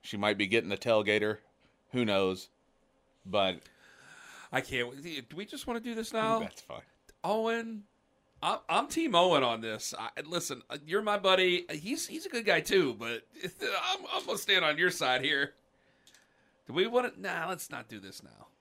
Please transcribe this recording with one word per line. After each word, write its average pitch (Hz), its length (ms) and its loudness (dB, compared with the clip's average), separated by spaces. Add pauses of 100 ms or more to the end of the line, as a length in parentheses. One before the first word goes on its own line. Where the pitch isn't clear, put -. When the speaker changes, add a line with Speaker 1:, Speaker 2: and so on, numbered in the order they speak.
Speaker 1:
She - 140 -10
might 101 220 2
be 101 100 0
getting 104 240 2
a 98 40 -2
tailgater. 107 600 2 (540)
Who 123 120 2
knows? 98 440 2 (760)
But 95 340 2 (920)
Speaker 2:
I 131 120 0
can't. 123 400 -6
Do 151 340 -10
we 196 80 -8
just 277 240 -12
wanna 233 120 -4
do 233 140 -8
this 220 180 -6
now? 220 280 0
Speaker 1:
That's - 220 -10
fine. - 200 -14 (400)
Speaker 2:
Owen, 226 600 -2 (600)
I'm, 185 160 0 (100)
I'm 220 200 2
Team 320 260 0
Owen 170 300 6
on 117 160 0
this. 110 360 -6
I, 110 120 -8 (160)
listen, 156 460 -6
uh, 147 160 -10
you're 190 160 0
my 208 160 0
buddy. 185 520 4
He's, 180 380 -6
he's 320 180 -10
a - 20 -10
good 233 180 -4
guy 170 140 4
too, 160 380 2
but 113 240 -6 (120)
<laughs> - 100 -14
I'm, 370 560 -2 (140)
I'm 370 120 -4
gonna 226 120 -2
stand 185 260 2
on 151 140 2
your 175 120 4
side 127 320 0
here. 143 300 0 (1120)
Do - 60 -14
we 185 160 2
wanna? 247 280 2
Nah, 175 320 -6
let's 185 220 -8
not 120 180 -12
do 107 120 -12
this 95 220 -16
now. 53 260 -20 (120)